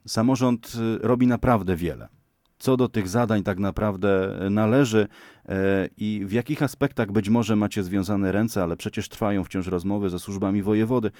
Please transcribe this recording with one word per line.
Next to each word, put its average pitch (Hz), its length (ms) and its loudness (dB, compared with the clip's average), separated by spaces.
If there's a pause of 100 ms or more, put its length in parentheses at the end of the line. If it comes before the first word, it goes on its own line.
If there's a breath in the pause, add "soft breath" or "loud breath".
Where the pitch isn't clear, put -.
samorząd, 123 680 0
y, 113 320 -2
robi 123 200 4
naprawdę 110 500 2
wiele. 73 320 -6 (560)
Co 131 120 4
do 123 120 2
tych 101 200 -2
zadań 107 340 2
tak 92 160 -2
naprawdę, 98 880 0
e, 98 40 0
należy, 110 580 2 (400 loud breath)
e, 95 480 0
i 107 300 -4
w 95 60 -6
jakich 120 300 -2
aspektach 123 500 -2
być 101 160 2
może 110 280 2
macie 104 260 0
związane 98 500 0
ręce, 104 300 0
ale 85 140 -2
przecież - 320 -6
trwają 101 360 -2
wciąż 90 220 -4
rozmowy 95 440 -2
ze 87 80 -4
służbami 98 440 -2
wojewody 107 580 0